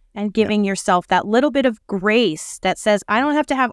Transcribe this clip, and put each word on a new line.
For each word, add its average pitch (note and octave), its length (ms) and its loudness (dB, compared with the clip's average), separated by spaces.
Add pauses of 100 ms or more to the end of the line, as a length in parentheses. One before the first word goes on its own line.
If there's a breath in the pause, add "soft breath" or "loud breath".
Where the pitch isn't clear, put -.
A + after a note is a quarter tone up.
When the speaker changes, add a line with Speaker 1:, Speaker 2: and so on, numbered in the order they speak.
(140)
Speaker 1:
and G3+ 120 -6
Speaker 2:
Yep. G3+ 80 -6
Speaker 1:
giving G#3 300 2
yourself F#3+ 440 0
that F#3 180 2
little B3 240 2
bit C4 160 0
of A#3 200 -2
grace G3 760 -2
that F#3 160 -2
says, G#3 300 0
"I G#3+ 120 0
don't C#4+ 140 0
have D4+ 120 0
to C#4+ 100 -2
have B3+ 160 0